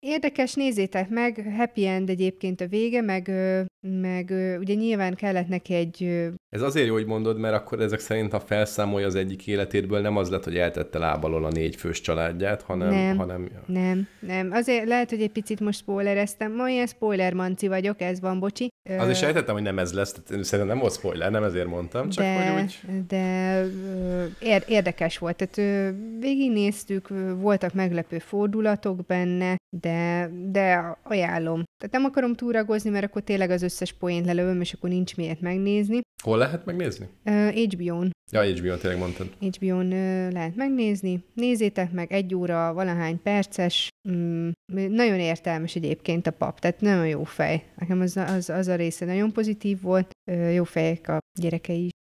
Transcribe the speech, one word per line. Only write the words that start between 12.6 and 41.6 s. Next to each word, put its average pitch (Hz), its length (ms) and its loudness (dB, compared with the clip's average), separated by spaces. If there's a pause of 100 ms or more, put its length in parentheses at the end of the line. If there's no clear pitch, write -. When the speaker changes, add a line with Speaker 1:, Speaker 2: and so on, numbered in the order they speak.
Speaker 2:
hanem, 92 280 -2
Speaker 1:
Nem. 101 280 2
Speaker 2:
hanem 90 320 -4 (160)
Speaker 1:
Nem, 185 420 0 (120)
nem. 190 320 -4
Azért 233 360 2
lehet, 240 220 2
hogy 220 120 -2
egy 208 100 0
picit 214 280 -4
most 208 200 -2
spoilereztem. 202 760 0
Ma 254 140 0
ilyen 247 180 0
spoiler 185 460 0
manci 185 340 0
vagyok, 190 340 0
ez 180 180 -2
van, 185 200 -2
bocsi. 202 280 -2 (220)
Ö, 190 80 -2
Speaker 2:
Azért 185 200 2
sejtettem, 151 360 2
hogy 104 100 0
nem 95 160 0
ez 87 140 0
lesz, 98 180 0
tehát - 320 -6
szerintem 101 240 0
nem 117 120 0
volt 120 140 2
spoiler, 85 380 -2
nem 107 120 2
ezért 90 240 0
mondtam, 87 420 -4
csak 190 140 0
Speaker 1:
de, 190 280 2
Speaker 2:
hogy 190 280 -2 (100)
úgy 190 180 -4
Speaker 1:
de, 185 560 0
ö, 185 600 -4 (180)
ér-, 214 260 4
érdekes 180 500 2
volt. 170 180 -4
Tehát, - 220 -6
ö, 202 320 2 (300)
végignéztük, 214 920 0
ö, 190 260 -2
voltak 190 380 2
meglepő 175 460 0
fordulatok 208 840 0
benne, 180 500 2 (260)
de, 170 480 0 (220)
de 180 520 2
ajánlom. 170 600 0 (140)
Tehát 208 180 -10
nem 262 100 4
akarom 262 300 2
túragozni, 220 540 0
mert 202 160 0
akkor 202 160 -4
tényleg 196 280 0
az 180 120 2
összes 180 320 -4
poént 175 320 0
lelövöm, 180 360 2
és 175 120 -4
akkor - 160 -4
nincs 180 260 0
miért 160 260 -4
megnézni. 202 580 2 (240)
Speaker 2:
Hol 110 140 4
lehet 143 280 2
megnézni? 170 420 -4 (160)
Speaker 1:
Ö, 214 80 0
H 208 460 2
B 175 140 -2
O-n. 175 200 0 (200)
Speaker 2:
Ja, 107 120 4
H 92 180 2
B 87 40 -2
O-n, 90 140 0
tényleg 90 200 0
mondtad. 90 280 -4 (120)
Speaker 1:
H 190 200 -4
B - 120 -4
O-n, 185 200 0
ö, 185 380 0
lehet 175 260 -4
megnézni. 208 680 0 (100)
Nézzétek 214 580 0